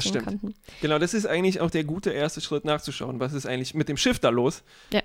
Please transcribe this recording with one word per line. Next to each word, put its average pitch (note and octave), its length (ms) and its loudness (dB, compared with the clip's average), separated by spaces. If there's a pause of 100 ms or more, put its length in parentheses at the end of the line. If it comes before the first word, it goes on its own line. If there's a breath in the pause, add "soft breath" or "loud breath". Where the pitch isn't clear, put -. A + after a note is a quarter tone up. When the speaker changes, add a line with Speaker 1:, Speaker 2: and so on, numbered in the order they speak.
Speaker 1:
verstehen C#3 220 0
Speaker 2:
stimmt. G3+ 180 -4
Speaker 1:
konnten. G#3 140 -8 (260 loud breath)
Speaker 2:
Genau, D3+ 180 2
das E3+ 160 2
ist G#3+ 120 2
eigentlich F#3 340 4
auch E3 100 2
der D#3+ 140 0
gute D#3+ 260 -2
erste D3 300 -2
Schritt, - 240 -4
nachzuschauen, C3+ 560 -4
was C3 120 -2
ist C#3 140 -4
eigentlich B2+ 280 -4
mit D3+ 140 0
dem C#3+ 80 -2
Schiff D3 220 2
da A#2+ 120 4
los? B2 340 2 (280 soft breath)
Speaker 1:
Ja. G#3 120 2